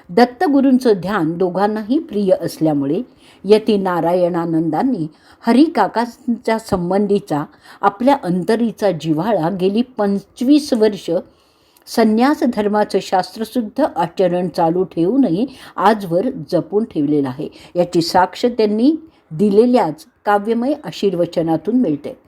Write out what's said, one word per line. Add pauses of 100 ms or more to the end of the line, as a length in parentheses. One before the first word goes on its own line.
दत्तगुरूंचं
ध्यान
दोघांनाही
प्रिय
असल्यामुळे (420)
यती
नारायणानंदांनी (400)
हरिकाकांच्या
संबंधीचा (360)
आपल्या
अंतरीचा
जिव्हाळा
गेली
पंचवीस
वर्ष (760)
संन्यास (100)
धर्माचं
शास्त्रशुद्ध (140)
आचरण
चालू
ठेवूनही (280)
आजवर (260)
जपून
ठेवलेलं
आहे. (260)
याची
साक्ष
त्यांनी (360)
दिलेल्याच (200)
काव्यमय (100)
आशीर्वचनातून
मिळते. (100)